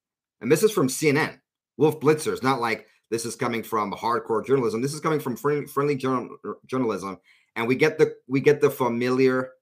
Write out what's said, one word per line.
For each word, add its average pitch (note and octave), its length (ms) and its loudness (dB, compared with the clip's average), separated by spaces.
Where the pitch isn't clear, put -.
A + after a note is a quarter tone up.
And B2 100 0
this D#3+ 120 4
is G#3 100 4
from C#3+ 160 2
C D#3 200 0
N C3+ 80 4
N, D#3 240 -2
Wolf D3+ 240 2
Blitzers, A#2 420 0
not C3 180 0
like A2+ 260 -4
this A2+ 140 -4
is A2+ 120 -8
coming A#2 260 -4
from G#2 300 -4
hardcore A2 520 -2
journalism. A#2+ 360 0
This C#3 140 -4
is D3+ 60 -12
coming D#3 200 0
from B2 160 -6
friend-, C#3+ 340 -2
friendly C#3+ 260 0
journal-, C3 400 -4
journalism. G2 520 -4
And A#2 120 -2
we C3 60 2
get D3+ 240 2
the, D3+ 180 4
we C3+ 120 0
get C#3+ 220 4
the C#3 80 6
familiar B2+ 920 0